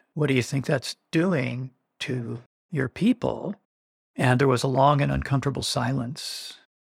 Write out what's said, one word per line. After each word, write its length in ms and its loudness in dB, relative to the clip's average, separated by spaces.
what 140 0
do 60 2
you 100 4
think 220 -4
that's 320 -4
doing 600 0
to 440 -6
your 200 -2
people? 680 0
And 240 4
there 80 4
was 140 4
a 60 0
long 340 4
and 100 0
uncomfortable 520 -2
silence 920 -6